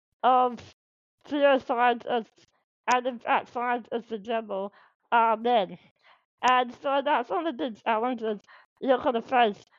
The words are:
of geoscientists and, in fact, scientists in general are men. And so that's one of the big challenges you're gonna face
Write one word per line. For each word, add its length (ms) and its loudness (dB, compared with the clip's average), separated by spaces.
of 340 2
geoscientists 1160 0
and, 140 0
in 140 -6
fact, 340 -2
scientists 580 -6
in 120 -8
general 500 -6
are 260 4
men. 400 0
And 320 2
so 240 0
that's 240 0
one 160 -2
of 100 -4
the 80 -8
big 200 -8
challenges 560 -4
you're 160 2
gonna 240 -2
face 420 0